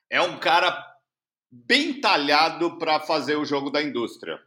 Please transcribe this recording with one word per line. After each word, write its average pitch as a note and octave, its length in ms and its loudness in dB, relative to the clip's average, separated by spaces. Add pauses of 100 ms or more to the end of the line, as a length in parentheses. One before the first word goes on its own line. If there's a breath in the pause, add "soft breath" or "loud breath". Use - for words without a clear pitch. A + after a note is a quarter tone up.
é B2 100 2
um E3 180 0
cara - 540 2 (600)
bem C4 460 0
talhado D#3+ 800 2
pra D#3 200 0
fazer D3+ 380 -2
o D3+ 80 -2
jogo C#3 260 -2
da D3 140 -2
indústria A#2 640 -6